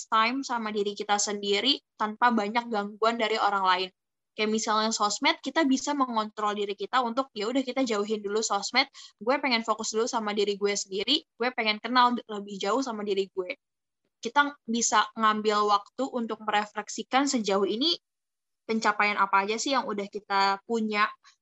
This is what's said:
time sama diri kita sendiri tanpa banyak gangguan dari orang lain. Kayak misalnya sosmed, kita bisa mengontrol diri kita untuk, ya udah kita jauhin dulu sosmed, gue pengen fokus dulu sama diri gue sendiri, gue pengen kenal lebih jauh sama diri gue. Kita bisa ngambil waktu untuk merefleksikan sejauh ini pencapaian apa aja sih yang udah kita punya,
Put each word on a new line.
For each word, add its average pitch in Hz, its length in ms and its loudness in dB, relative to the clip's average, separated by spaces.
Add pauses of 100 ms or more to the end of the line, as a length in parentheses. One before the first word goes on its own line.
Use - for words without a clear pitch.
time 226 320 2
sama 233 320 -4
diri 208 240 -2
kita 208 240 0
sendiri 208 600 0 (180)
tanpa 214 320 2
banyak 226 400 0
gangguan 214 480 0
dari 214 160 0
orang 202 320 0
lain. 185 220 2 (480)
Kayak 214 180 0
misalnya 220 400 0
sosmed, 226 480 0
kita 285 240 2
bisa 262 240 2
mengontrol 214 640 -2
diri 202 220 -4
kita 254 260 0
untuk, 233 320 -2
ya 214 160 -4
udah 262 80 0
kita 254 240 -2
jauhin 214 400 -2
dulu 202 160 -2
sosmed, 220 480 0 (320)
gue 233 220 0
pengen 240 260 0
fokus 220 240 -2
dulu 220 160 0
sama 220 240 -2
diri 202 240 0
gue 202 160 0
sendiri, 196 560 -2
gue 240 240 -4
pengen 214 320 -2
kenal 247 320 4 (140)
lebih 202 320 -8
jauh 202 180 2
sama 233 240 -4
diri 196 320 -2
gue. 180 220 -6 (640)
Kita 285 320 2 (100)
bisa 226 540 0
ngambil 214 480 2
waktu 208 420 0
untuk 226 380 -6
merefleksikan 208 840 -2
sejauh 208 400 2
ini 262 320 -2 (640)
pencapaian 208 560 0
apa 196 240 4
aja 214 160 -2
sih 277 160 0
yang 254 80 2
udah 202 240 -6
kita 196 560 0
punya, 214 480 0 (300)